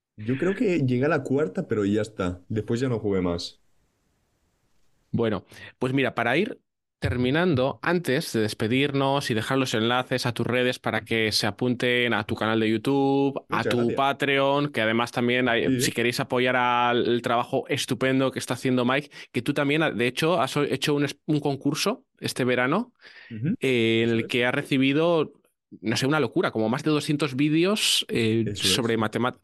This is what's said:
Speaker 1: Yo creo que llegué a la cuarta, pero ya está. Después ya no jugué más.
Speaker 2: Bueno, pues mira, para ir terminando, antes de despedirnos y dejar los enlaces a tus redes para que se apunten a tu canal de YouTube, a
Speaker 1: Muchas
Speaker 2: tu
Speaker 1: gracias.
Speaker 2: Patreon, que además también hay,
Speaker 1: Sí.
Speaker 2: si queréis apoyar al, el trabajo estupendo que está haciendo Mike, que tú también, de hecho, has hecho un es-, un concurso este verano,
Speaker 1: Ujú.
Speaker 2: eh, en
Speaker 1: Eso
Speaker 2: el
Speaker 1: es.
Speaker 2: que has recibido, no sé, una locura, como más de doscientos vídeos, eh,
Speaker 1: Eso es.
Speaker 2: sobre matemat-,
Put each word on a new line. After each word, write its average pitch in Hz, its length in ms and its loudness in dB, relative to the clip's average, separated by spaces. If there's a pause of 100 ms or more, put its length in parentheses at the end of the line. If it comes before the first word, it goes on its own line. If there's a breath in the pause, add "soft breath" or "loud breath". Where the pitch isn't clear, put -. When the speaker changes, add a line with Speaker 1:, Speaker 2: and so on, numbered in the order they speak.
(180)
Speaker 1:
Yo 113 200 -4
creo 185 180 0
que 196 240 2
llegué 127 260 2
a - 20 2
la 156 160 0
cuarta, 151 460 -2
pero 104 160 0
ya 104 160 2
está. 92 480 -4
Después 110 320 -2
ya 131 80 -2
no 113 100 0
jugué 98 220 0
más. 87 400 -4 (1500)
Speaker 2:
Bueno, 113 340 0 (340 loud breath)
pues 127 140 -2
mira, 131 200 2
para 117 240 0
ir 214 220 -2 (400)
terminando, 131 840 0
antes 170 520 0
de 113 80 2
despedirnos 135 880 0
y 123 40 0
dejar 113 240 0
los 131 160 -2
enlaces 123 520 0
a 120 80 -2
tus 117 140 -2
redes 123 320 0
para 110 260 -2
que 110 260 0
se - 160 0
apunten 123 680 0
a 107 120 0
tu 113 100 -4
canal 110 240 0
de 110 100 2
YouTube, 139 800 0
a 107 160 -2
Speaker 1:
Muchas - 20 -
Speaker 2:
tu 120 260 0
Speaker 1:
gracias. - 20 -2
Speaker 2:
Patreon, 139 760 0
que 117 100 -2
además 113 300 0
también 127 360 0
hay, 117 200 2
Speaker 1:
Sí. 131 120 0
Speaker 2:
si 127 120 0
queréis 120 280 -2
apoyar 127 360 0
al, 123 520 2
el 120 140 2
trabajo 120 480 -2
estupendo 131 600 0
que - 80 -8
está - 160 -4
haciendo 127 300 0
Mike, 135 240 -2 (220 loud breath)
que 123 100 -4
tú 143 120 -2
también, 147 280 0 (160)
de 120 100 2
hecho, 160 340 0
has 131 160 -2
hecho 147 380 0
un 143 100 0
es-, - 120 -6 (100)
un 151 120 2
concurso 147 680 -2 (140)
este - 240 -4
verano, 127 480 0 (380 loud breath)
Speaker 1:
Ujú. 120 320 -4
Speaker 2:
eh, 113 420 2
en 117 80 2
Speaker 1:
Eso 113 80 2
Speaker 2:
el 107 80 -4
Speaker 1:
es. - 20 -10
Speaker 2:
que 123 160 0
has 123 100 0
recibido, 143 800 2 (480)
no 113 160 -2
sé, 131 100 0
una 156 120 2
locura, 147 320 0
como 110 180 0
más 143 140 -2
de 156 80 0
doscientos 147 440 -2
vídeos, 160 720 2
eh, 113 360 2
Speaker 1:
Eso 101 300 -2
es. 131 60 0
Speaker 2:
sobre 113 160 2
matemat-, 113 460 0